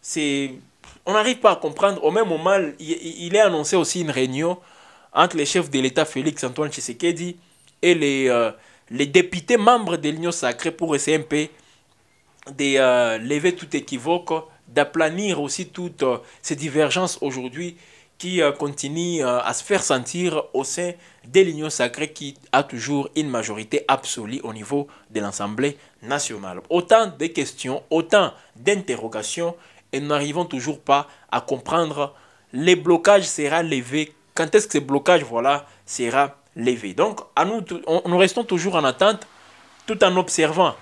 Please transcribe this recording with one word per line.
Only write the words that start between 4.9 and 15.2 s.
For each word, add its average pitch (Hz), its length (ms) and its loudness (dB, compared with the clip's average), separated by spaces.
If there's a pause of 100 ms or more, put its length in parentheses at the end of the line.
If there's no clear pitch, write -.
entre 170 240 4
les 147 80 0
chefs 156 240 0
de 139 100 0
l'État 131 260 2
Félix 147 380 -4
Antoine 139 280 -4
Tshisekedi 170 680 -4 (460)
et 175 100 6
les, 139 340 2
euh, 120 220 2 (400)
les 131 160 0
députés 180 520 2
membres 208 400 4
de 147 120 -2
l'Union 165 220 -4
Sacrée 139 400 -4
pour 165 240 -4
S 139 140 -2
M 156 140 2
P 151 280 -2 (960)
de, 139 300 0
euh, 123 420 4
lever 147 340 0
tout 170 220 -10
équivoque, 151 560 -4 (360)
d'aplanir 160 720 0